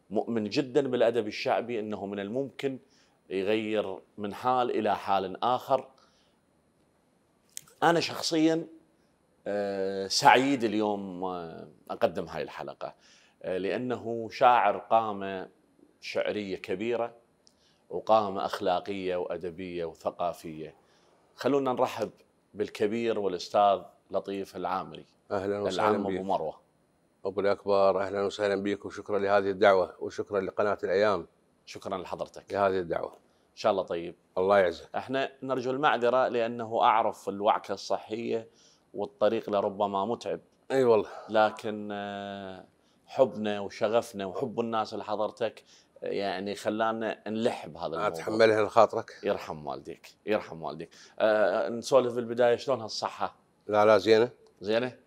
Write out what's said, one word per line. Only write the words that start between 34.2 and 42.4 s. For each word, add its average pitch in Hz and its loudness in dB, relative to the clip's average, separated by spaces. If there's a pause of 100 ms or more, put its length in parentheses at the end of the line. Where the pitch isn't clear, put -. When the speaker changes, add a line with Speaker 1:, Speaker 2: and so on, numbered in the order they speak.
Speaker 2:
الله 98 6
يعزك. 87 0
Speaker 1:
احنا 131 -4 (120)
نرجو 131 -2
المعذرة 123 2
لأنه 113 -2
أعرف 110 2
الوعكة 98 0
الصحية 113 -6 (440)
والطريق 104 -2
لربما 101 0
متعب. 104 -4 (320)
Speaker 2:
أي 131 4
والله. 110 4 (200)
Speaker 1:
لكن، 107 0
آه، 101 -10 (400)